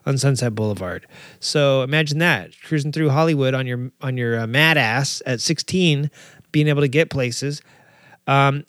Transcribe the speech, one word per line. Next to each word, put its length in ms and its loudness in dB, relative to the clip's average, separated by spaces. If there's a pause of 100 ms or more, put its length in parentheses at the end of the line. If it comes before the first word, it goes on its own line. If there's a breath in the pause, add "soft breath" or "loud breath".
on 100 0
Sunset 380 0
Boulevard. 520 -4 (340 loud breath)
So 420 2
imagine 360 0
that, 340 0 (100)
cruising 300 -2
through 180 2
Hollywood 440 2
on 120 -2
your, 240 -6 (100)
on 160 -4
your, 220 -2
uh, 80 -2
Mad 320 4
Ass 480 -2
at 140 -4
sixteen, 720 0 (420 loud breath)
being 160 2
able 120 2
to 80 2
get 220 0
places. 520 -4 (640 soft breath)
Um, 420 2